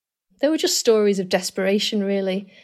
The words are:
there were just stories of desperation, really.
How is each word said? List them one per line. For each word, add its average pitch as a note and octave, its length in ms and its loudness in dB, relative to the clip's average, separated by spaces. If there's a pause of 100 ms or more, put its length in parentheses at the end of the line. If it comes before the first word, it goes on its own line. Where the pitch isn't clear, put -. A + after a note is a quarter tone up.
(400)
there C#4+ 120 2
were D#4+ 60 0
just - 200 0
stories G#3 420 2
of F#3 100 -4
desperation, G3 760 -2
really. G3 480 -4 (120)